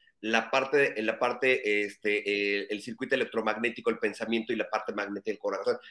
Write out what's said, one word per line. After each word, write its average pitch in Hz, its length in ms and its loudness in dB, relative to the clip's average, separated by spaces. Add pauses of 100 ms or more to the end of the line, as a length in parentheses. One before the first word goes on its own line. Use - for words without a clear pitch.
(220)
La 113 300 2
parte, 135 480 4
en 110 60 0
la 110 140 0
parte, 120 640 2
este, 101 800 0
el, 98 80 -8
el 104 120 -4
circuito 120 340 -4
electromagnético, 113 760 -2
el 113 80 -4
pensamiento 113 540 -2
y - 40 -2
la 107 120 -4
parte 110 240 -2
magnética 101 380 -4
del 101 80 -8
corazón. 101 380 -2 (140)